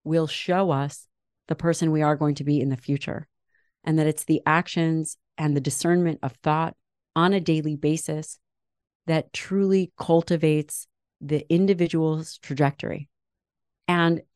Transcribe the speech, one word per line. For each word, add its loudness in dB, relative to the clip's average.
will 0
show 0
us -4
the -4
person 0
we 2
are 2
going 0
to -8
be 2
in 0
the -2
future. -6
And 2
that 2
it's -2
the 0
actions 0
and 0
the 0
discernment 0
of -4
thought -2
on 4
a 2
daily 0
basis -4
that -2
truly 0
cultivates 0
the -4
individual's 2
trajectory. -4
And 2